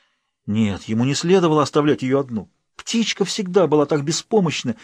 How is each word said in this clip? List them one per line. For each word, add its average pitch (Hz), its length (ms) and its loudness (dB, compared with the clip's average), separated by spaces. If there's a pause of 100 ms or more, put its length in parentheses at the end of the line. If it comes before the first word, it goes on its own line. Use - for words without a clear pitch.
(460)
Нет, 104 380 -2
ему 110 200 -2
не 139 120 0
следовало 170 480 4
оставлять 147 380 0
ее 131 180 0
одну. 117 300 -6 (260)
Птичка - 500 -4
всегда 180 420 0
была 147 180 2
так 147 180 -2
беспомощна 151 800 -2